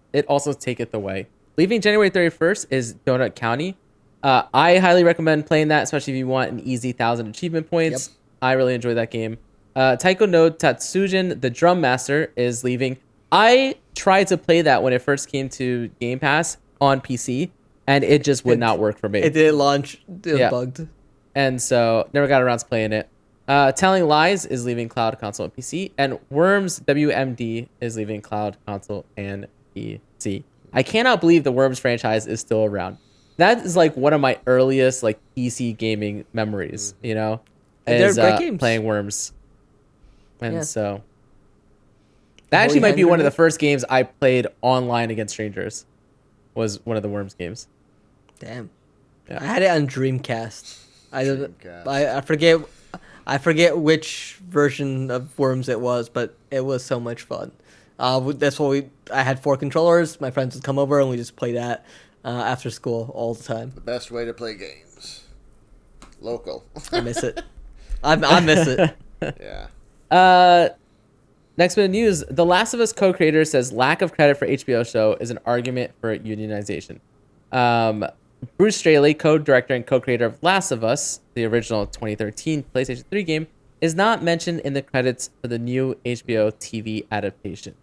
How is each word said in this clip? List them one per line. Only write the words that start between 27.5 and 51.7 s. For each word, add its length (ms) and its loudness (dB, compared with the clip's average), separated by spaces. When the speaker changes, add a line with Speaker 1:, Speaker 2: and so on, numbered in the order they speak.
Speaker 1:
is 160 -6
leaving 260 -8
cloud, 440 -8
console, 400 -10
and 320 -10
P 280 -12
C. 240 -8
I 100 2
cannot 380 2
believe 220 6
the 80 0
Worms 280 0
franchise 480 -2
is 140 -6
still 240 0
around. 320 -6
That 280 4
is, 120 -2
like, 180 4
one 180 2
of 60 2
my 180 0
earliest, 540 2
like, 160 0
P 140 -4
C 240 -6
gaming 600 -4
memories, 640 -6
Speaker 3:
Mm-hmm. 80 -14
Speaker 1:
you 100 -4
know, 240 -2
Speaker 2:
And 160 2
they're 80 6
Speaker 1:
is, 60 0
Speaker 2:
great 180 6
Speaker 1:
uh, 60 2
Speaker 2:
games. 200 -4
Speaker 1:
playing 240 0
Worms. 480 -4
And 140 -6
Speaker 2:
Yeah. 80 -6
Speaker 1:
so 380 -6
that 80 4
Speaker 2:
Holy 80 6
Speaker 1:
actually 160 4
might 140 4
be 60 2
Speaker 2:
Hand 100 6
Speaker 1:
one 100 4
of 20 4
the 60 4
Speaker 2:
Grenade? 80 -12
Speaker 1:
first 220 4
games 300 0
I 140 2
played 440 0
online 480 0
against 260 -6
strangers, 500 -8
was 320 -6
one 120 -4
of 60 -4
the 60 -4
Worms 240 -8
games. 340 -12
Speaker 2:
Damn. 300 -16
Speaker 1:
Yeah. 120 -10
Speaker 2:
I 40 -10
had 180 -2
it 60 4
on 180 0
Dreamcast. 920 -6
I 100 -6
don't, 360 -6
Speaker 3:
Dreamcast. 280 -16